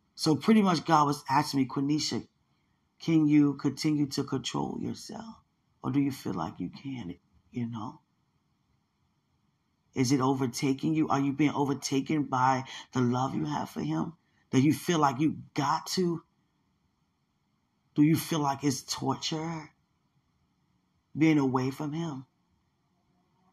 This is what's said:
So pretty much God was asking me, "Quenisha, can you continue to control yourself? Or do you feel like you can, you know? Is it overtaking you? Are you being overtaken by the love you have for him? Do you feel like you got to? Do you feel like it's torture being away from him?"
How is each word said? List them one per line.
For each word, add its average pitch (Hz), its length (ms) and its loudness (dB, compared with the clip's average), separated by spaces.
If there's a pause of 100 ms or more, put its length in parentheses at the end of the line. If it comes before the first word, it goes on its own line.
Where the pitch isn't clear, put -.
(160)
So 156 200 2
pretty 220 260 4
much 175 220 2
God 151 220 6
was 139 220 -2
asking 139 320 0
me, 131 60 2
"Quenisha, 139 600 -2 (720)
can 160 260 4
you 147 280 6
continue 147 520 0
to 135 180 -4
control 139 560 -6
yourself? - 600 -10 (400)
Or 131 80 -4
do 135 100 2
you 139 120 0
feel - 220 -8
like 90 240 -6
you 87 120 -6
can, 120 460 -12 (340)
you 120 160 -6
know? 113 340 -10 (1900)
Is 127 200 0
it 143 80 2
overtaking 135 760 0
you? 156 140 0
Are 139 120 2
you 139 120 0
being 139 200 2
overtaken 139 720 -2
by 131 400 0 (280)
the 127 80 0
love 127 340 0
you 156 100 -2
have 147 260 -6
for 156 100 -10
him? 156 320 -4 (380)
Do 131 100 4
you 143 120 4
feel 165 260 0
like 135 220 2
you 151 180 0 (160)
got 151 340 -2
to? 175 340 -2 (1700)
Do 151 80 4
you 156 140 6
feel 160 240 -2
like 139 240 2
it's 143 180 2
torture 156 880 -4 (1400)
being 156 220 6
away 131 320 2
from 143 220 -8
him?" 151 340 -6 (1300)